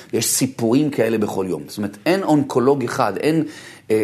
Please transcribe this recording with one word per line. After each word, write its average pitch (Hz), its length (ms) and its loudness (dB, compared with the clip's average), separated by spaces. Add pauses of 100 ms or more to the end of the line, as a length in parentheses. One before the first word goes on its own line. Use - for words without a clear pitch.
(140)
ויש 113 120 0
סיפורים 131 640 0
כאלה 113 280 0
בכל 98 320 -2
יום. 80 180 -4
זאת - 100 -12
אומרת, 101 280 -6
אין 190 180 0
אונקולוג 139 600 2
אחד, 110 340 -2
אין, 156 260 0 (480)
אה, 110 120 4